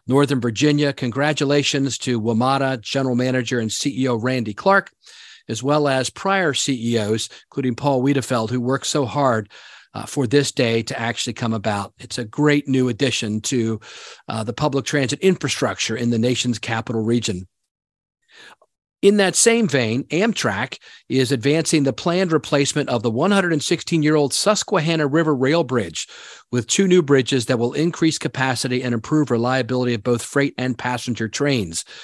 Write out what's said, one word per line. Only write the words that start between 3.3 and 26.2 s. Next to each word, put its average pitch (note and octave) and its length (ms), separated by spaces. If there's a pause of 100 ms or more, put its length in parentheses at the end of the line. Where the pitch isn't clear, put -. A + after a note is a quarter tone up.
and A2 120
C C3 300
E C3 60
O B2 80
Randy A2+ 400
Clark, G3 340 (580)
as A2+ 140
well D3 260
as C3 220
prior F#3+ 460
C A#2 400
E - 20
Os, G#2+ 320 (160)
including B2+ 300
Paul C3+ 260
Wiedefeld, B2+ 480
who B2 100
worked B2+ 280
so C#3+ 180
hard, A#2 460 (420)
uh, - 140
for C3+ 180
this C3+ 260
day A#2 300
to B2 180
actually A#2 340
come A#2 200
about. G2+ 460
It's - 180
a A#2+ 80
great D3 420
new C3 220
addition A2 520
to, A2+ 380 (480)
uh, A2 160
the A2+ 80
public C#3 340
transit C#3+ 340
infrastructure C3+ 760
in A#2+ 140
the A#2 100
nation's A#2+ 380
capital A2+ 460
region. G#2+ 440 (1600)
In G#3 140
that F#3+ 180
same A3+ 320
vein, B2 380
Amtrak D3 760 (280)
is C3 240
advancing C#3+ 520
the C3+ 100
planned F3 380
replacement C#3+ 580
of A#2 140
the A#2 80
one C#3+ 180
hundred F#3 240
and D3 80
sixteen-year-old D#3 720
Susquehanna E3+ 720
River D3+ 300
Rail C#3 280
Bridge A2+ 440 (440)